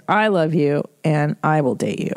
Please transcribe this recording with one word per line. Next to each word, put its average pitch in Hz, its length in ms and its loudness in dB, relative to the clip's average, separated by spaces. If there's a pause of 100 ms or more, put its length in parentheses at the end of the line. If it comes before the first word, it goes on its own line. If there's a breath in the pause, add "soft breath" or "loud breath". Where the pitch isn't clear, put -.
I 214 200 2
love 160 260 0
you 147 300 0 (200)
and 151 400 0
I 156 180 2
will 123 140 0
date 101 240 -2
you. - 180 -4